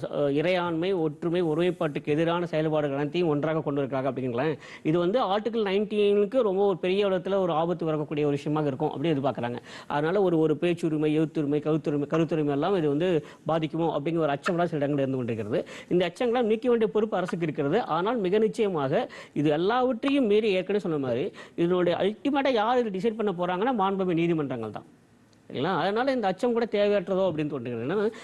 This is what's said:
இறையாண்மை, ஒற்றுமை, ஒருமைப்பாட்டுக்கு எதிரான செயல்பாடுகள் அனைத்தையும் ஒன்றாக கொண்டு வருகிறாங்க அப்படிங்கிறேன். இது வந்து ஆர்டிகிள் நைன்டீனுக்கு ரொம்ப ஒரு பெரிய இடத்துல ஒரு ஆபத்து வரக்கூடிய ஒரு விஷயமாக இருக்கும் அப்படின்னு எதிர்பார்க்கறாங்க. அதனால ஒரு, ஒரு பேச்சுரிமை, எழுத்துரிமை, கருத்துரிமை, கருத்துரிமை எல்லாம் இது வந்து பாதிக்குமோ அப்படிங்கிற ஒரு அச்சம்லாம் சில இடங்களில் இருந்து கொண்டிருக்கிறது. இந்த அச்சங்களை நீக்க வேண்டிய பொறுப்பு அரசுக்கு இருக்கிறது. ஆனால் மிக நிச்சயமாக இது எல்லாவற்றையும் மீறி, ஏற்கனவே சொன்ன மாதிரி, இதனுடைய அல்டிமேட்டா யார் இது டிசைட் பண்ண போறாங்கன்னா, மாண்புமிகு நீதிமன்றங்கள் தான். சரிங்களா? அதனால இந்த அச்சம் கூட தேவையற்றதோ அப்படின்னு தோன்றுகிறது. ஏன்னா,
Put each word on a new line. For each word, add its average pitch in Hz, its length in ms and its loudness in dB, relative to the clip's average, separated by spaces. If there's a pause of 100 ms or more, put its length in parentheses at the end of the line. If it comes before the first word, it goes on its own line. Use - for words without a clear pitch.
(160)
இறையாண்மை, 170 840 0
ஒற்றுமை, 160 440 -2
ஒருமைப்பாட்டுக்கு 165 640 0
எதிரான 165 400 0
செயல்பாடுகள் 156 520 0
அனைத்தையும் 151 320 0
ஒன்றாக 156 320 0
கொண்டு 143 220 -2
வருகிறாங்க - 20 0
அப்படிங்கிறேன். 131 720 -2 (260)
இது 160 160 2
வந்து 190 220 2
ஆர்டிகிள் 214 440 0
நைன்டீனுக்கு 202 760 2
ரொம்ப 196 240 2
ஒரு 196 120 2
பெரிய 190 300 0
இடத்துல 190 280 0
ஒரு 185 180 2
ஆபத்து 170 320 0
வரக்கூடிய 151 420 0
ஒரு 143 80 2
விஷயமாக 147 320 -2
இருக்கும் 143 220 -2
அப்படின்னு 139 160 -4
எதிர்பார்க்கறாங்க. 131 520 -2 (300)
அதனால 160 340 0
ஒரு, 175 180 4
ஒரு 156 180 4
பேச்சுரிமை, 156 640 0
எழுத்துரிமை, 151 420 0
கருத்துரிமை, 147 460 0
கருத்துரிமை 156 460 0
எல்லாம் 165 220 0
இது 160 120 2
வந்து 151 380 0 (220)
பாதிக்குமோ 160 500 0
அப்படிங்கிற 165 200 -2
ஒரு 156 160 2
அச்சம்லாம் 170 320 0
சில 151 200 -2
இடங்களில் 143 120 0
இருந்து 135 180 0
கொண்டிருக்கிறது. 117 520 -4 (200)
இந்த 175 240 2
அச்சங்களை 247 300 0
நீக்க 220 280 0
வேண்டிய 233 220 2
பொறுப்பு 214 260 0
அரசுக்கு 180 280 -2
இருக்கிறது. 151 360 0
ஆனால் 190 360 -2
மிக 190 200 0
நிச்சயமாக 202 760 0 (220)
இது 151 160 2
எல்லாவற்றையும் 247 760 2
மீறி, 214 260 4
ஏற்கனவே 185 320 0
சொன்ன 165 140 -2
மாதிரி, 131 340 -2 (240)
இதனுடைய 175 420 2
அல்டிமேட்டா 262 540 0
யார் 240 360 2
இது - 20 -4
டிசைட் 196 260 -2
பண்ண 214 160 -2
போறாங்கன்னா, 180 480 0
மாண்புமிகு 190 340 2
நீதிமன்றங்கள் 147 580 0
தான். - 120 -12 (680)
சரிங்களா? 165 300 -2
அதனால 214 320 0
இந்த 247 160 0
அச்சம் 190 240 0
கூட 233 140 0
தேவையற்றதோ 196 680 2
அப்படின்னு 151 160 -2
தோன்றுகிறது. 127 460 -4
ஏன்னா, 214 180 0 (120)